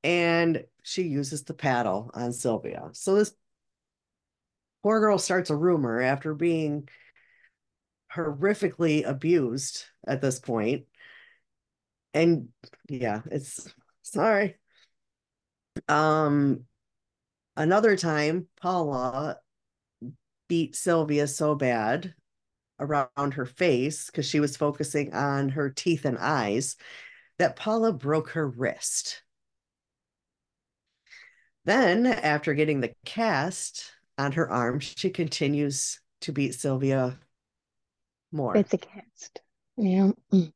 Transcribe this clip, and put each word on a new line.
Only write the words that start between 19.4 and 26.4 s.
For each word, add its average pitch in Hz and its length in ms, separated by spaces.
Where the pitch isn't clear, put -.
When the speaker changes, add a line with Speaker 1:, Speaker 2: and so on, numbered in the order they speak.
Speaker 1:
beat 165 280
Sylvia 151 500
so 151 280
bad 131 600
around 143 560
her 131 120
face 147 640
'cause 139 160
she 151 140
was 139 160
focusing 147 580
on 139 360
her 139 200
teeth 165 340
and 127 140
eyes 123 580